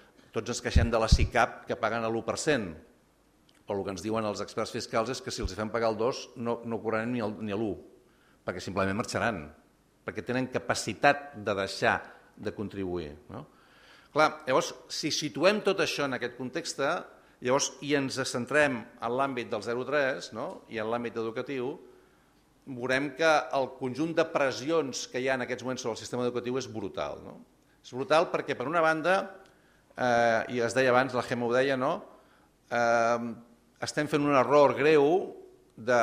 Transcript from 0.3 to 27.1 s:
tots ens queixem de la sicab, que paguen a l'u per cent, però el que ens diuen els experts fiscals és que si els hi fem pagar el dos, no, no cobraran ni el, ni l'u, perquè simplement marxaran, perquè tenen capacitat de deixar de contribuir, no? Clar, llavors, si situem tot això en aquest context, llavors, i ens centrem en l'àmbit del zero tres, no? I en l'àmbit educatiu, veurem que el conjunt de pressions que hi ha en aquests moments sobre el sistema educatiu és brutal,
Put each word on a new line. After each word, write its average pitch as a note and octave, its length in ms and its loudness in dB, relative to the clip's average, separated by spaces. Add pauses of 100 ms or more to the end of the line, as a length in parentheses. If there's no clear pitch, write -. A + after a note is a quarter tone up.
tots A#2 160 -4
ens A#2 100 -6
queixem A#2 300 4
de A#2 80 4
la A2 80 2
sicab, - 580 4
que A#2+ 140 -4
paguen A2+ 240 0
a A2+ 80 0
l'u A2+ 160 -2
per G#2+ 140 0
cent, B2+ 260 0 (1000)
però G2+ 140 -2
el - 20 -4
que G2 140 -6
ens E2+ 80 -10
diuen A2 200 -2
els G2+ 160 -4
experts G#2 300 -6
fiscals A#2 400 -2
és A2+ 100 -8
que A#2+ 120 -10
si A#2+ 100 -6
els F#2 80 -4
hi F#2 80 -8
fem A2 100 -4
pagar A2+ 220 0
el G#2+ 80 -2
dos, C3 240 0 (160)
no, A#2 240 -4
no A2+ 160 -6
cobraran A2 320 -2
ni B2 120 -2
el, G#2 200 -4
ni G#2 80 -6
l'u, G2+ 220 -2 (720)
perquè F2+ 160 -6
simplement G2 320 0
marxaran, G#2 460 -2 (640)
perquè G#2+ 160 -8
tenen B2+ 300 -2
capacitat - 800 0 (100)
de G#2 140 0
deixar G2 400 0 (400)
de G#2 180 -8
contribuir, F2+ 560 -6 (220)
no? C3 100 -12 (680)
Clar, D3+ 160 4 (180)
llavors, C#3+ 240 2 (160)
si - 240 -6
situem D#3+ 540 0
tot F#3+ 180 2
això C#3+ 240 -2
en C3 80 -4
aquest A#2+ 220 -6
context, - 420 -8 (640)
llavors, C3 300 2 (100)
i C#3+ 140 -4
ens C3+ 180 -2 (160)
centrem C3+ 480 2
en A2+ 400 -6
l'àmbit B2 320 -2
del G#2 140 -4
zero A#2+ 200 -4
tres, C3+ 520 -2
no? D#3+ 340 -10
I A2+ 80 -4
en G#2+ 80 -2
l'àmbit A#2 320 -4
educatiu, B2 540 -4 (920)
veurem C3 420 0 (100)
que D#3+ 140 6 (240)
el C3 100 0 (120)
conjunt C3+ 360 -4
de E3 160 4
pressions C#3 800 0
que B2+ 80 -4
hi B2+ 80 -2
ha C3 80 2
en B2 80 -2
aquests A#2 240 -6
moments B2+ 160 -6
sobre A2 140 -4
el - 20 -12
sistema B2 240 -4
educatiu B2 380 -2
és A#2+ 100 -10
brutal, D#2 540 -6